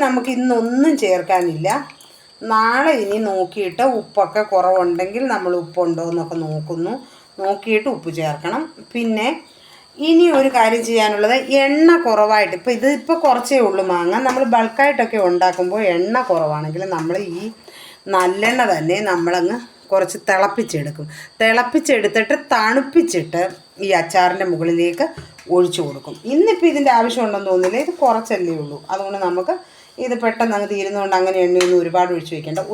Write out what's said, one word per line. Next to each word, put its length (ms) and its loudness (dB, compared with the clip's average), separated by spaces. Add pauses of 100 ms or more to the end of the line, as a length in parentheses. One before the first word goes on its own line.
നമുക്ക് 320 0
ഇന്നൊന്നും 560 2 (100)
ചേർക്കാനില്ല. 640 0 (840)
നാളെ 400 2 (100)
ഇനി 160 -2 (120)
നോക്കിയിട്ട് 540 -2 (160)
ഉപ്പൊക്കെ 420 -2 (100)
കുറവുണ്ടെങ്കിൽ 680 0 (120)
നമ്മൾ 180 -2 (100)
ഉപ്പുണ്ടോ 500 -2
എന്നൊക്കെ 340 -4
നോക്കുന്നു, 480 -6 (480)
നോക്കിയിട്ട് 540 -2
ഉപ്പ് 140 -10 (100)
ചേർക്കണം. 420 -4 (320)
പിന്നെ 340 -2 (680)
ഇനി 260 6 (140)
ഒരു 180 4
കാര്യം 300 4
ചെയ്യാനുള്ളത്, 480 2 (300)
എണ്ണ 260 4 (160)
കുറവായിട്ട്, 520 2
ഇപ്പം 180 -2
ഇത് 120 2 (120)
ഇപ്പം 240 0
കുറച്ചേ 420 2
ഉള്ളൂ 240 0
മാങ്ങ, 240 0 (120)
നമ്മൾ 160 0 (120)
ബൾക്കായിട്ടൊക്കെ 640 0 (100)
ഉണ്ടാക്കുമ്പോൾ 540 0 (120)
എണ്ണ 220 -2 (140)
കുറവാണെങ്കിൽ 520 -2 (140)
നമ്മൾ 200 -4 (240)
ഈ 40 -8 (680)
നല്ലെണ്ണ 480 2 (100)
തന്നെ 240 0 (140)
നമ്മളങ്ങ് 480 0 (340)
കുറച്ച് 260 0 (100)
തിളപ്പിച്ചെടുക്കും. 800 -2 (340)
തിളപ്പിച്ചെടുത്തിട്ട് 960 0 (200)
തണുപ്പിച്ചിട്ട് 880 0 (420)
ഈ 40 -4 (120)
അച്ചാറിൻ്റെ 520 0
മുകളിലേക്ക് 540 0 (480)
ഒഴിച്ചു 320 2
കൊടുക്കും. 280 -12 (180)
ഇന്നിപ്പോൾ 400 4
ഇതിൻ്റെ 260 2
ആവശ്യമുണ്ടെന്ന് 520 -2
തോന്നുന്നില്ല, 360 0
ഇത് 60 -6 (100)
കുറച്ചല്ലേ 600 0
ഉള്ളൂ. 160 -12 (140)
അതുകൊണ്ട് 260 -6 (100)
നമുക്ക് 260 -2 (500)
ഇത് 180 -4
പെട്ടെന്ന് 340 0
അങ്ങ് 180 -4
തീരുന്നതുകൊണ്ട് 440 -2
അങ്ങനെ 280 0
എണ്ണയൊന്നും 360 2
ഒരുപാട് 320 0
ഒഴിച്ച് 220 -8
വയ്ക്കേണ്ട. 240 -6 (140)